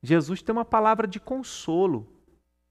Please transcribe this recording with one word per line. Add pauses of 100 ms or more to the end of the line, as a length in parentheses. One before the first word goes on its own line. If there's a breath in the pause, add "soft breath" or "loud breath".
Jesus
tem
uma
palavra
de
consolo (640)